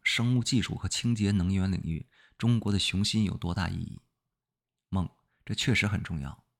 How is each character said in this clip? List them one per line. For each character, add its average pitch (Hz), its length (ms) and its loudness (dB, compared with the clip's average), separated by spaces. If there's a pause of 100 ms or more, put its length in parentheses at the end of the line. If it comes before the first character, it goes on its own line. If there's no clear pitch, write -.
生 120 320 2
物 123 80 2
技 117 200 2
术 - 160 -4
和 98 100 -4
清 - 260 0
洁 104 160 2
能 92 220 2
源 95 180 2
领 90 120 0
域， 80 240 -4 (320)
中 120 200 4
国 101 140 -2
的 101 60 4
雄 95 260 0
心 107 200 2
有 85 120 0
多 87 160 -2
大 90 160 -2
意 90 80 -6
义？ 85 240 -8 (880)
梦， 92 220 -2 (340)
这 - 100 -6
确 - 200 0
实 104 120 2
很 90 160 -2
重 85 160 -6
要。 69 280 -12 (140)